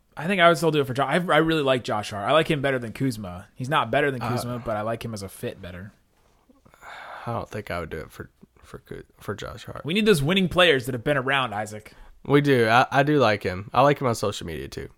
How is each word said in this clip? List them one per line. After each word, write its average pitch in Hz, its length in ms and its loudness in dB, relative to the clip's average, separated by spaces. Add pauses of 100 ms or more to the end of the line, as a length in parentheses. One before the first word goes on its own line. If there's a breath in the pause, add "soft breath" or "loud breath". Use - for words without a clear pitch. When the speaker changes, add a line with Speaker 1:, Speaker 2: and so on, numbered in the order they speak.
(180)
Speaker 1:
I 147 100 -8
think 190 140 2
I 170 60 10
would 170 100 6
still 160 140 2
do 151 80 2
it 135 80 2
for 127 60 -4
Josh. 131 160 0
I, 147 60 0 (180)
I 147 40 6
really 160 240 4
like 131 220 2
Josh 107 260 -4
Hart. 101 180 -6
I 127 40 2
like 156 180 4
him 147 120 0
better 135 180 0
than 117 140 -10
Kuzma. 104 640 -6
He's 127 140 -8
not 131 220 0
better 143 180 2
than 127 120 -6
Speaker 2:
Uh, 117 80 -4
Speaker 1:
Kuzma, 120 360 -4
but 110 120 -4
I 107 40 -4
like 113 240 -4
him 113 80 -8
as 98 80 -10
a 95 80 -10
fit - 320 -10
better. 90 300 -14 (1400 loud breath)
Speaker 2:
I 113 60 -8
don't 101 160 -8
think 107 200 -12
I 87 120 -6
would 80 80 -10
do 82 100 -12
it 73 120 -14
for, - 180 -16 (340)
for - 160 -18
Ku-, - 240 -16 (160)
for 104 160 -10
Josh - 300 -14
Hart. - 200 -14
Speaker 1:
We 156 80 -4
need 214 120 0
those 180 180 4
winning 185 260 0
players 156 380 4
that 131 60 -4
have 117 100 -6
been 147 140 0
around, 131 360 -2
Isaac. 107 400 -10 (340 soft breath)
Speaker 2:
We 139 140 6
do. 127 260 4
I, 120 240 6
I 139 120 4
do 147 160 2
like 107 240 2
him. 98 300 -4
I - 80 4
like 143 180 4
him 131 80 -2
on 113 80 0
social 101 320 -4
media, 71 200 -8
too. - 300 -12